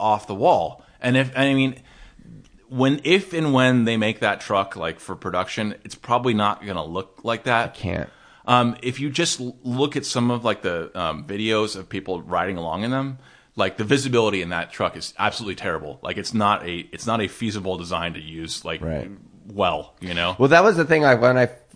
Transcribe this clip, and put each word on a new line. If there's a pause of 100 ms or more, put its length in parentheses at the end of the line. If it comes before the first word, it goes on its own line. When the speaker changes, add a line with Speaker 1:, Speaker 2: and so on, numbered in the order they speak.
Speaker 1:
off
the
wall. (160)
And
if,
I
mean, (920)
when,
if
and
when
they
make
that
truck,
like,
for
production,
it's
probably
not
gonna
look
like
that.
Speaker 2:
I
can't. (340)
Speaker 1:
Um,
if
you
just
l-,
look
at
some
of,
like,
the,
um,
videos
of
people
riding
along
in
them, (360)
like,
the
visibility
in
that
truck
is
absolutely
terrible.
Like,
it's
not
a, (140)
it's
not
a
feasible
design
to
use,
like,
Speaker 2:
Right. (380)
Speaker 1:
well,
you
know?
Speaker 2:
Well,
that
was
the
thing.
Like,
when
I (260)